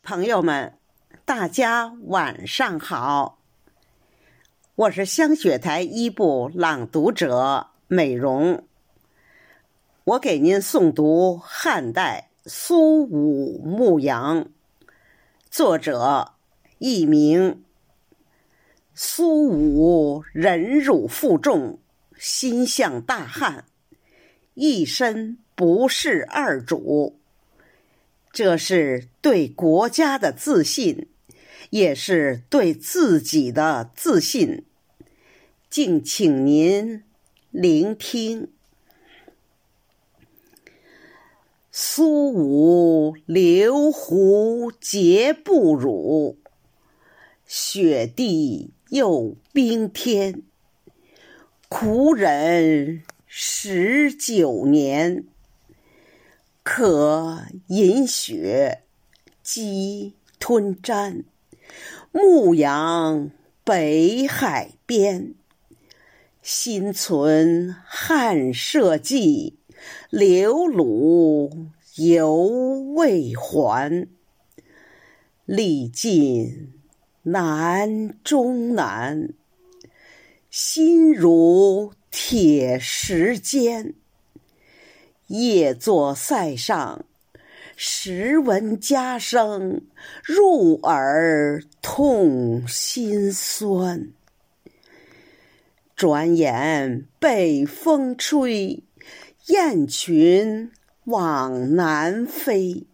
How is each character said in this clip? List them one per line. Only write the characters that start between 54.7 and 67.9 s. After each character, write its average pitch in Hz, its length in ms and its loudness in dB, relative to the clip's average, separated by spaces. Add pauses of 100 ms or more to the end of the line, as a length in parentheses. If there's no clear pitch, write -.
可 165 840 0 (220)
饮 208 380 2
雪 - 760 -4 (600)
鸡 202 720 -8 (240)
吞 202 380 0
毡， 202 480 -6 (880)
牧 330 420 6
羊 156 760 0 (340)
北 175 600 2
海 180 460 -4 (140)
边。 196 480 0 (1080)
心 202 500 -6
存 170 800 2 (120)
汉 196 680 -2